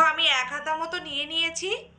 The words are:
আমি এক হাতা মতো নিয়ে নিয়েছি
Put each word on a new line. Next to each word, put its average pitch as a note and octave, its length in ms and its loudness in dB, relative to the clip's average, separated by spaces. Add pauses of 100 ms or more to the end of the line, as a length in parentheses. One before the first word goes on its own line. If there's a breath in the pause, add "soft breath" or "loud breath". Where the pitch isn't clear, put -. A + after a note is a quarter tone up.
(120)
আমি D#4 120 0 (180)
এক C4 120 -4
হাতা D4+ 280 -2
মতো E4 160 -4 (100)
নিয়ে C#4+ 240 -6
নিয়েছি E4 380 -4 (300)